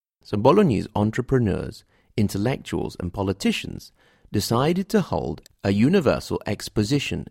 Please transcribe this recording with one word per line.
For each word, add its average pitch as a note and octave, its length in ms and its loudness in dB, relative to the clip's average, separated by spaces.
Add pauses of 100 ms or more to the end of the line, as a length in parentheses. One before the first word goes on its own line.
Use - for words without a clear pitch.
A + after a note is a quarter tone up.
(220)
some G#2 200 -4
Bolognese C#3 520 4
entrepreneurs, G#2+ 880 0 (320)
intellectuals, G2+ 840 -2
and F2 140 -6
politicians - 800 -4 (400)
decided C3+ 560 0
to G#3 120 2
hold - 420 -4 (200)
a G2+ 100 2
universal A#2 720 2
exposition G#2+ 840 -2